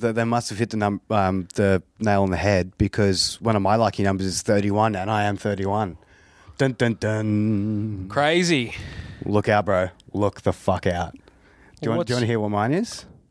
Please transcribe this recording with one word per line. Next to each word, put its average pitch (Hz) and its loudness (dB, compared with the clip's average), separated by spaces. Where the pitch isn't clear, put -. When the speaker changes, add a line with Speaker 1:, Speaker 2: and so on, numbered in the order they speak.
Speaker 1:
that 113 0
they 117 2
must 117 0
have 101 -8
hit 113 0
the 110 -4
num-, 104 0
um, 95 0
the 98 4
nail 101 2
on 95 2
the 90 0
head 92 0
because 98 0
one 110 0
of 98 0
my 101 2
lucky 107 2
numbers 95 0
is 87 -4
thirty-one, 104 2
and 95 -4
I 104 0
am 101 -2
thirty-one. 98 -4
Dun, 135 0
dun, 117 2
dun. 107 -2
Speaker 2:
Crazy. 151 2
Speaker 1:
Look 104 0
out, 104 4
bro. 92 2
Look 98 -2
the 92 2
fuck - 0
out. 87 -2
Do - -20
you - -20
want, - -20
do - -4
you 113 0
Speaker 2:
What's 123 -2
Speaker 1:
wanna 120 0
hear 113 0
what 104 -2
mine 107 0
is? - -4